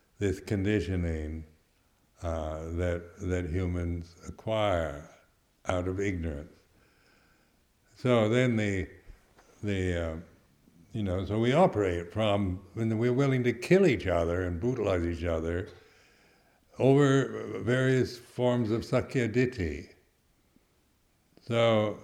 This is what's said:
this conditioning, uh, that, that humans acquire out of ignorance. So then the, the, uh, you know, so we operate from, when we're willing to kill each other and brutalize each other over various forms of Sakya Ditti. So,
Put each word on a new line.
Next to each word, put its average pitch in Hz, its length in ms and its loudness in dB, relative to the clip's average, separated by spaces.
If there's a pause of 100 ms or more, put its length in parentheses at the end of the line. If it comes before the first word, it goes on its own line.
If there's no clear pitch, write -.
(200)
this 98 200 -2
conditioning, 87 1040 -2 (760)
uh, 80 380 -6 (120)
that, 87 320 -2 (160)
that 90 300 -2
humans 87 640 -4 (120)
acquire 87 800 -2 (580)
out 90 200 -2
of 92 120 -4
ignorance. 82 540 -4 (1400)
So 120 340 2
then 123 260 2
the, 101 320 -2 (760)
the, 90 500 -2
uh, 82 40 -8 (800)
you 113 100 -4
know, 95 220 -2
so 104 140 -2
we 120 140 4
operate 104 580 2
from, 101 500 0 (120)
when 113 240 -2
we're 120 160 2
willing 131 300 2
to 120 100 2
kill 190 320 4
each 120 220 2
other 87 360 2
and 87 160 -4
brutalize 101 440 0
each 85 220 -4
other 85 440 -2 (1080)
over 123 800 4
various 127 580 2
forms 123 540 0
of 117 140 -2
Sakya 123 420 0
Ditti. 95 640 -2 (1600)
So, 110 580 2